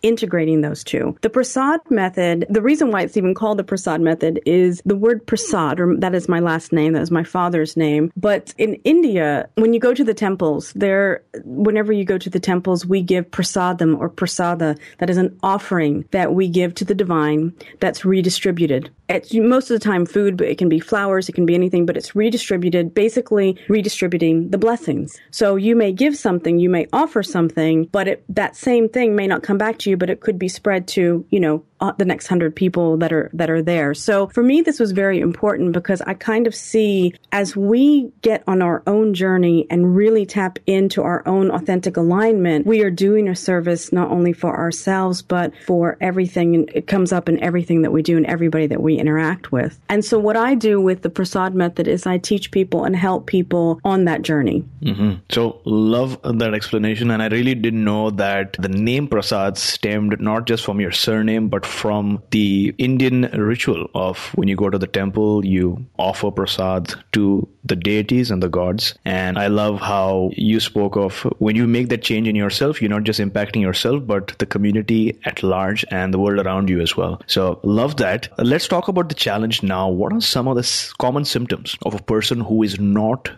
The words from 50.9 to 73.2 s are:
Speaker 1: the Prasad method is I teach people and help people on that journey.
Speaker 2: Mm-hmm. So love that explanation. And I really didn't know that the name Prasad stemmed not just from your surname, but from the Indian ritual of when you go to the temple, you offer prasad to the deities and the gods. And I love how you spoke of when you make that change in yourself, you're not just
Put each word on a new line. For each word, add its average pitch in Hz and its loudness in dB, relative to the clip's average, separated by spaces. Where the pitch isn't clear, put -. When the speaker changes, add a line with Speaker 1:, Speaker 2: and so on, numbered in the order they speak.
Speaker 1:
the 170 -4
Prasad 185 -2
method 175 0
is 175 0
I 180 0
teach 196 -2
people 190 0
and 190 0
help 185 0
people 170 0
on 190 2
that 165 0
journey. 139 0
Speaker 2:
Mm-hmm. 101 0
So 117 -2
love 113 0
that 113 0
explanation. 107 -2
And 110 0
I 110 -2
really 123 2
didn't 110 0
know 107 0
that 98 -2
the 95 -4
name 117 0
Prasad 101 -2
stemmed 104 -2
not 110 -2
just 117 -2
from 101 -2
your 95 -2
surname, 110 0
but 98 -4
from 104 -2
the 101 2
Indian 127 2
ritual 107 -2
of 92 -4
when 123 2
you 95 0
go 98 2
to 98 -2
the 95 0
temple, 104 0
you 92 0
offer 92 -2
prasad 95 -4
to 101 2
the - -2
deities 107 0
and 92 -2
the 90 -2
gods. 90 -2
And 92 -2
I 101 0
love 104 0
how 95 0
you 110 0
spoke 101 -2
of 98 -2
when 107 0
you 120 2
make 120 0
that 117 -2
change 113 -2
in 107 0
yourself, 107 0
you're 107 0
not 104 -2
just 107 -2